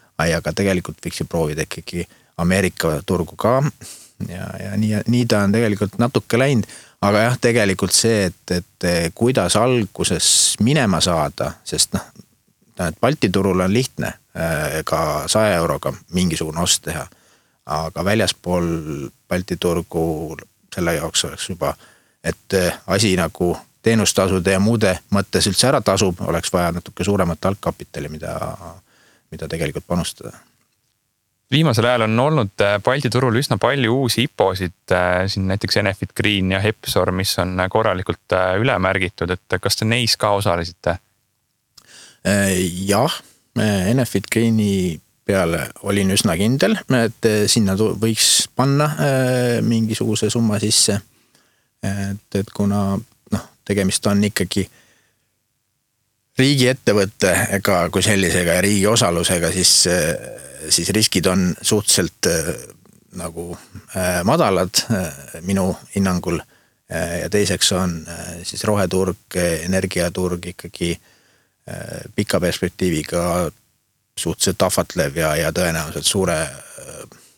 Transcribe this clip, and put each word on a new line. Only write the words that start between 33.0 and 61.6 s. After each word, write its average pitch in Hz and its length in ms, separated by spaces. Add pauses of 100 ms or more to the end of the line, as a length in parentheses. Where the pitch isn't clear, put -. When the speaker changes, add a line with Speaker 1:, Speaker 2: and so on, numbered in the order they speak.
Speaker 2:
turul 123 300
üsna 131 180
palju 123 440
uusi 123 260
iposid, 92 640
äh, 90 340
siin 95 220
näiteks - 320
Enefit - 360
Green 98 360
ja 95 80
Hepsor, 95 520
mis 95 260
on, 90 220
äh, 92 120
korralikult, 95 600
äh, 92 280
üle 127 180
märgitud, 92 520
et 92 300
kas - 160
te 110 120
neis 117 280
ka 104 200
osalesite? 87 600 (1300)
Speaker 1:
Äh, 98 320 (300)
jah, 113 260 (420)
äh, 101 340
Enefit 117 400
Greeni 104 720 (280)
peale 92 380 (180)
olin 101 300
üsna 95 260
kindel, 139 380 (180)
et, 113 320
äh, 107 220
sinna 98 260
tu-, 110 240
võiks - 560
panna, 143 400
äh, 127 680
mingisuguse 110 680
summa 110 300
sisse. 107 340 (840)
Et, 98 520
et 98 200
kuna, 101 420 (340)
noh, 101 140 (200)
tegemist 98 460
on 101 140
ikkagi 95 400 (1700)
riigiettevõttega 104 1400 (160)
kui 95 100
sellisega 90 540
ja 90 80
riigi 101 240
osalusega, 87 640
siis, 92 200 (140)
äh, 85 220 (600)
siis 82 280
riskid 95 320
on 92 220 (100)